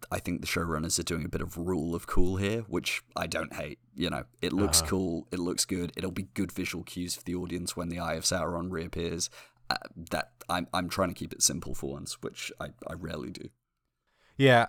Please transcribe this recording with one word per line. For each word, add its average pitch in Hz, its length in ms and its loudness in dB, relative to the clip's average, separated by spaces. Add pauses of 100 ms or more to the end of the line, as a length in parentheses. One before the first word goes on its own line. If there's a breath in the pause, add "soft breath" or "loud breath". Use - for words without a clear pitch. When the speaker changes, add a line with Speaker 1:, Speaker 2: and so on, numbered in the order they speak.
(120)
Speaker 1:
I - 80 0
think - 220 -2
the - 60 -6
showrunners 82 520 0
are 82 40 -2
doing 82 220 0
a - 40 -6
bit - 120 -2
of 85 160 -6
rule 85 380 0
of - 120 -6
cool 92 300 8
here, 101 300 2
which - 360 -2 (120)
I 85 120 -2
don't 80 260 -4
hate. 78 260 -8 (160)
You 85 140 0
know, 71 140 -2 (180)
it 87 100 0
looks 95 300 4
Speaker 2:
Uh-huh. 78 80 -4
Speaker 1:
cool, 90 420 0
it 90 80 -2
looks 87 240 0
good, 90 320 -2
it'll 92 160 -4
be 98 220 -6
good 95 180 -2
visual 87 320 -4
cues 90 320 -6
for - 80 -12
the 87 120 -2
audience 87 420 -4
when 85 100 -4
the 85 120 -4
Eye 82 160 -2
of 80 100 -4
Sauron 87 440 0
reappears. 85 600 -4 (400 loud breath)
Uh, - 60 0 (360)
that - 220 -4 (160)
I'm, 87 240 -2
I'm 90 160 -2
trying 95 180 2
to - 80 -6
keep - 160 -8
it - 100 -10
simple - 320 0
for 69 200 -4
once, - 280 -10
which - 380 -8
I, - 120 -8 (140)
I 76 80 -8
rarely 80 380 -6
do. - 180 -12 (880 soft breath)
Speaker 2:
Yeah, 127 320 10